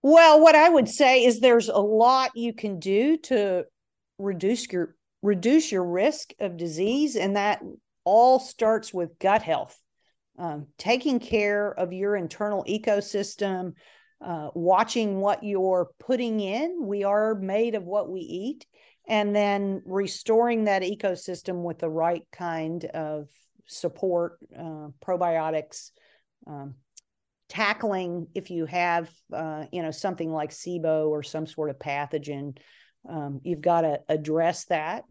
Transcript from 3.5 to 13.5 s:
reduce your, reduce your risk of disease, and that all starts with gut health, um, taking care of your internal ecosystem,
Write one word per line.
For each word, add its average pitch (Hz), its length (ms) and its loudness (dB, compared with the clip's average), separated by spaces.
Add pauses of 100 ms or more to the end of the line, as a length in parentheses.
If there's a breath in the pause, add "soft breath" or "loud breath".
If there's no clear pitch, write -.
reduce 196 540 -4
your, 175 220 -4 (280)
reduce 214 500 2
your 185 120 0
risk 190 540 -2
of 180 180 -6
disease, 208 600 -2
and 196 200 -2
that 202 240 -2 (440)
all 240 340 6
starts 220 560 -2
with 175 240 -6
gut 202 240 2
health, 147 340 -4 (640)
um, 151 280 -8 (120)
taking 254 420 0
care 208 580 0
of 180 140 -4
your 202 240 -2
internal 196 480 -4
ecosystem, 202 1080 -4 (520 soft breath)